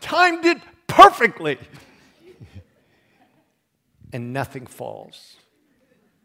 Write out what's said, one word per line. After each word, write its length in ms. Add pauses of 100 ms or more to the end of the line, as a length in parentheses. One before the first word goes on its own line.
timed 440
it 120 (300)
perfectly." 760
<laughs> 60 (2500)
And 220
nothing 340
falls. 720 (880)